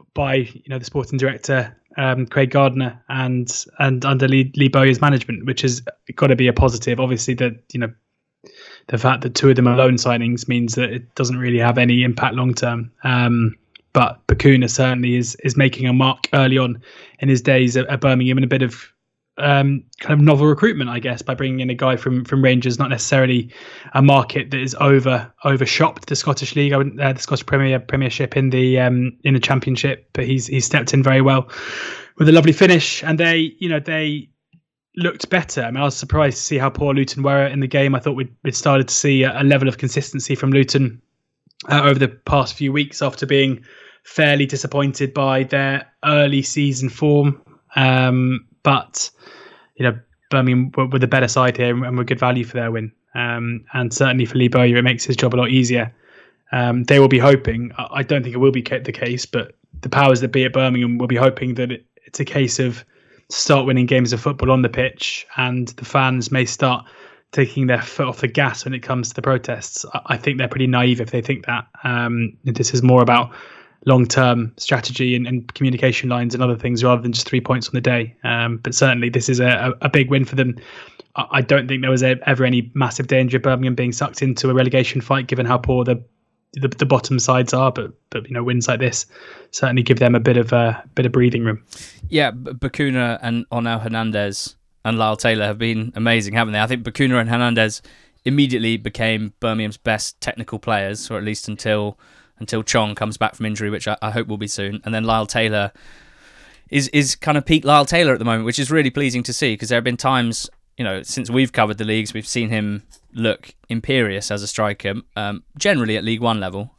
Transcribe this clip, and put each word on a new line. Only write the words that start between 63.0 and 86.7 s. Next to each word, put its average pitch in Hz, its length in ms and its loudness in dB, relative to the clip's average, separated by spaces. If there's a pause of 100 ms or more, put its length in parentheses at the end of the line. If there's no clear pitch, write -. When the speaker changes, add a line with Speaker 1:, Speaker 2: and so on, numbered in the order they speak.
Speaker 1:
start 139 360 0
winning 127 220 2
games 123 260 2
of 117 80 -4
football 135 300 0
on 131 100 4
the 120 80 2
pitch, - 560 -6 (100)
and 127 340 -4
the - 160 -16
fans 127 460 0
may 127 140 2
start 127 400 -2 (460)
taking 135 340 0
their 123 160 2
foot - 260 -6
off 120 140 -10
the 139 60 -2
gas 139 360 -2
when 131 120 -8
it 123 60 -10
comes 127 280 -4
to - 60 -14
the 123 60 -10
protests. 127 640 -4 (100)
I, - 120 -6
I 120 120 -2
think 131 200 -2
they're 131 100 -2
pretty 127 200 -2
naive 123 340 2
if 113 80 -6
they 123 120 -2
think - 260 -6
that. 120 180 -6 (180)
Um, 120 600 -4
this 123 280 -2
is 123 120 -2
more 127 180 8
about 120 320 2 (540)
long-term 120 680 4
strategy 123 580 -2
and, 123 100 -2
and 123 280 -6
communication 131 540 0
lines 120 260 -2
and 127 100 0
other 123 120 2
things 117 280 -2
rather 123 180 4
than 120 120 -4
just - 140 -6
three 127 140 0
points 127 260 -2
on - 60 -16
the 127 80 -2
day. 120 420 -2
Um, 117 340 -2
but 127 180 -6
certainly 120 340 2
this 117 180 -2
is 127 120 0
a, 123 420 0
a, - 40 -2
a 143 40 2
big 135 220 2
win 135 140 2
for 131 100 -8
them. 127 200 0 (600)
I, 139 160 -4
I 139 100 2
don't 131 260 2
think 131 140 -4
there 131 100 0
was 127 120 2
e-, 127 120 4 (120)
ever 131 180 2
any 123 300 0
massive 131 320 -2
danger 131 300 2
of 113 60 -2
Birmingham 127 320 0
being 123 160 -2
sucked - 300 -6
into 135 300 0
a - 20 2
relegation 131 480 2
fight, 131 260 -2
given 127 180 -2
how 123 120 2
poor 123 260 0
the, 120 200 -2 (500)
the, 135 140 -4
the 135 180 -2